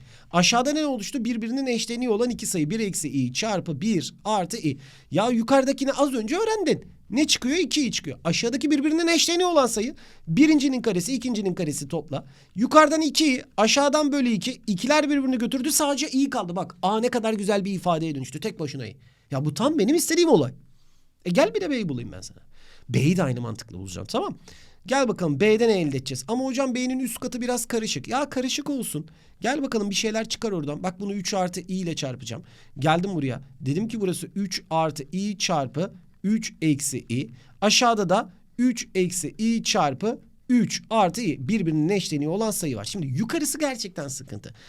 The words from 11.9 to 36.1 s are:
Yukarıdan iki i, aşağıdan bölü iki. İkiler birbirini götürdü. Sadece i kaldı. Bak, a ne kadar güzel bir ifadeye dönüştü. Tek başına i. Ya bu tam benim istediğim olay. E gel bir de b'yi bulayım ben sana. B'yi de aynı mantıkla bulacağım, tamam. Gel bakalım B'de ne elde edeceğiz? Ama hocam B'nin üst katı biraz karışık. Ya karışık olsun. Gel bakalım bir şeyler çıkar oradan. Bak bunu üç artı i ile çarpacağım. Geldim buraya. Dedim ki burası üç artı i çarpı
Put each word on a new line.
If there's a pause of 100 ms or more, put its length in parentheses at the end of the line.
Yukarıdan
iki
i, (140)
aşağıdan
bölü
iki.
İkiler
birbirini
götürdü.
Sadece
i
kaldı.
Bak,
a
ne
kadar
güzel
bir
ifadeye
dönüştü.
Tek
başına
i. (360)
Ya
bu
tam
benim
istediğim
olay. (720)
E
gel
bir
de
b'yi
bulayım
ben
sana. (500)
B'yi
de
aynı
mantıkla
bulacağım,
tamam. (480)
Gel
bakalım
B'de
ne
elde
edeceğiz?
Ama
hocam
B'nin
üst
katı
biraz
karışık.
Ya
karışık
olsun. (340)
Gel
bakalım
bir
şeyler
çıkar
oradan.
Bak
bunu
üç
artı
i
ile
çarpacağım. (360)
Geldim
buraya. (180)
Dedim
ki
burası
üç
artı
i
çarpı (300)